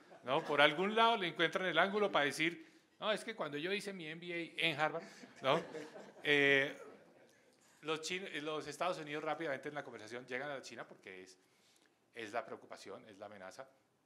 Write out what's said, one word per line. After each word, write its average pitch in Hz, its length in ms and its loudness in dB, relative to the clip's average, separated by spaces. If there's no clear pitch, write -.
¿no? 143 200 0
Por 147 160 4
algún 156 340 6
lado 226 220 6
le 185 120 -2
encuentran 170 380 2
el 160 120 2
ángulo 196 340 4
para 147 140 4
decir, 156 440 -2
"No, 196 100 -2
es 202 140 -2
que 226 100 -8
cuando 156 220 -6
yo 165 160 -2
hice 202 220 -4
mi 170 120 -10
M 165 140 -10
B 175 140 -8
A 165 320 -2
en 151 120 2
Harvard", 156 260 0
¿no? 139 220 4
Eh, 143 560 6
los 156 180 -2
chin-, 160 440 -6
los 151 220 -4
Estados 170 320 -2
Unidos 151 240 -6
rápidamente 151 460 -4
en 147 60 -10
la 143 100 -8
conversación 117 420 -12
llegan 131 240 -6
a 143 40 -6
la 127 80 -10
China 123 240 -14
porque 95 360 -16
es, - 160 -20
es 110 180 -10
la 113 120 -4
preocupación, 107 640 -14
es 98 100 -20
la 104 80 -14
amenaza. 95 420 -16